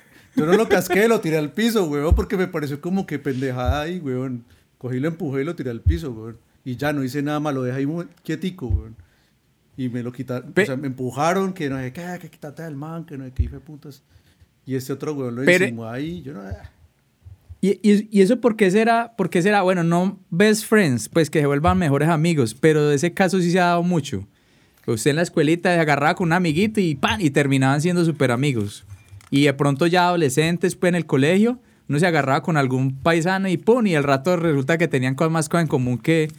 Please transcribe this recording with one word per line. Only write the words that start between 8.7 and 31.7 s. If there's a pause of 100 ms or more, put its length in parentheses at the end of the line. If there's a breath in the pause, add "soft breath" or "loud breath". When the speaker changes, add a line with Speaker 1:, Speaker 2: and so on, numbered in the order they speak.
Speaker 1:
Y
me
lo
quitaron,
Speaker 2:
Pe-
Speaker 1:
o
sea,
me
empujaron,
que
no
sé
qué,
que
quítate
del
man,
que
no
sé
qué,
hijo
de
putas. (600)
Y
este
otro
huevón
lo
Speaker 2:
Pero
Speaker 1:
encimó
ahí,
yo
no,
ah. (920)
Speaker 2:
¿Y, (120)
y,
y
eso
por
qué
será?
¿Por
qué
será?
Bueno,
no (100)
best
friends,
pues
que
se
vuelvan
mejores
amigos,
pero
de
ese
caso
sí
se
ha
dado
mucho. (600)
Usted
en
la
escuelita
se
agarraba
con
un
amiguito
y
¡pam!
Y
terminaban
siendo
súper
amigos. (460 soft breath)
Y
de
pronto
ya
adolescentes,
pues
en
el
colegio, (300 soft breath)